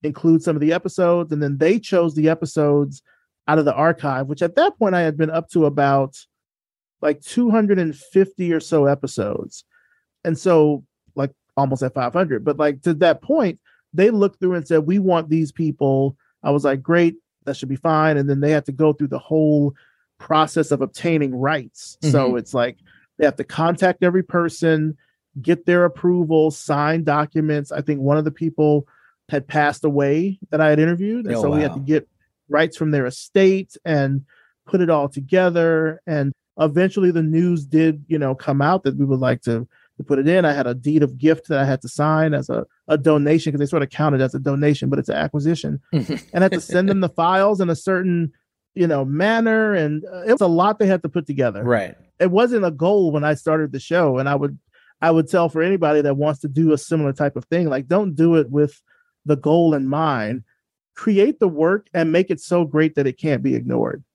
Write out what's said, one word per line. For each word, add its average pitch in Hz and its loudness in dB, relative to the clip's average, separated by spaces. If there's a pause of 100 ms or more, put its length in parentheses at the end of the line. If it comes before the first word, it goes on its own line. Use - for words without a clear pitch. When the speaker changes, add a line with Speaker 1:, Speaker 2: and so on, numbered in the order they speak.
Speaker 1:
include 160 2
some 165 0
of 147 -2
the 151 2
episodes." 175 0
And 147 -4
then 143 -2
they 170 2
chose 170 0
the 156 2
episodes 147 0 (460)
out 156 4
of 147 2
the 143 2
archive, 143 -2
which 143 -6
at 170 -2
that 370 2
point 190 0
I 175 2
had 156 -2
been 156 0
up 165 -4
to 160 2
about, 139 0 (840)
like, 151 -2
two 240 -2
hundred 208 2
and 160 -2
fifty 190 -2
or 160 0
so 151 0
episodes. 135 -4 (600)
And 165 -2
so, 151 2 (320)
like, 139 -4 (240)
almost 135 -2
at 131 -6
five 123 -4
hundred. 151 -2
But, 143 -2
like, 143 -2
to 170 0
that 160 2
point, 269 -2 (340)
they 190 4
looked 202 0
through 180 0
and 160 -6
said, 160 2
"We 190 2
want 170 0
these 156 0
people." 139 -2 (260)
I 143 -2
was 143 0
like, 139 0
"Great, 170 2 (300)
that 135 -6
should - -12
be 135 -4
fine." 156 2
And 139 0
then 139 0
they 143 0
had 147 0
to 143 -10
go 147 2
through 143 -4
the 135 -6
whole 151 2 (460)
process 156 0
of 135 0
obtaining 143 -2
rights. 131 -6
So 139 2
Speaker 2:
Mm-hmm. 123 -2
Speaker 1:
it's - -10
like, 123 -2 (400)
they 156 2
have 139 2
to 139 -8
contact 170 0
every 180 2
person, 160 -2 (440)
get 170 -2
their 175 4
approval, 170 2
sign 151 -2
documents. 147 -2
I 143 -6
think 143 -4
one 143 2
of 151 -2
the 156 -2
people 151 0 (420)
had 143 -6
passed 147 -2
away 151 0 (100)
that 156 -2
I 156 4
had 151 4
interviewed. 196 -2
And 233 -2
Speaker 2:
Oh, 220 -2
Speaker 1:
so 143 0
we 151 0
had 143 -2
Speaker 2:
wow. - -10
Speaker 1:
to 139 -8
get 147 -2 (400)
rights 156 0
from 156 -2
their 139 0
estate 190 0 (100)
and 139 -2 (420)
put 185 -2
it 170 0
all 143 2
together. 165 0
And 143 -2 (280)
eventually 180 2
the 165 0
news 160 0
did, 156 0
you 160 -2
know, 135 -2
come 139 -2
out 180 0
that 135 -2
we 139 0
would 135 0
like 127 -2
to, 117 -4 (300)
to 139 -14
put 139 0
it 139 0
in. 175 2
I 147 2
had 139 -2
a 123 -4
deed 147 0
of 131 -4
gift 156 0
that 143 -2
I 135 2
had 135 -2
to 123 -14
sign 156 0
as 139 -4
a 120 -4 (220)
a 156 2
donation, 151 2
'cause 139 -4
they 147 0
sort 147 -2
of 135 -6
count 147 0
it 131 2
as 135 -2
a 135 -4
donation, 139 0
but 139 -2
it's 139 -6
an - -2
acquisition. 147 -4
Speaker 2:
<laughs> - -12
Speaker 1:
And 143 -4 (140)
I 175 0
had 190 2
to 180 -4
send 180 -2
them 196 0
the 175 -2
files 190 0
in 180 0
a 160 0
certain, 180 -2 (440)
you 175 0
know, 143 0
manner. 220 0
And, 156 -2
uh, - -14
it 220 2
was 262 2
a 190 2
lot 180 2
they 214 2
had 185 2
to 156 -6
put 160 -4
together. 120 -2
Speaker 2:
Right. 110 0 (240)
Speaker 1:
It 180 2
wasn't 226 2
a 170 0
goal 170 2
when 147 -2
I 151 0
started 156 -2
the 135 -8
show. 156 0
And 135 -2
I 143 0
would, 139 -4 (440)
I 165 2
would 160 4
tell 170 2
for 160 -2
anybody 165 2
that 143 0
wants 147 -2
to 156 -8
do 156 2
a 147 2
similar 151 -2
type 143 -2
of 127 -8
thing, 170 0
like, 131 -4
don't 180 -2
do 165 4
it 143 2
with 147 0 (440)
the 147 2
goal 160 2
in 135 -2
mind. 131 -2 (520)
Create 208 0
the 202 2
work 170 0
and 165 0
make 185 2
it 165 -4
so 175 -2
great 156 0
that 139 0
it 123 -4
can't 143 -2
be 131 0
ignored. 120 -4 (120)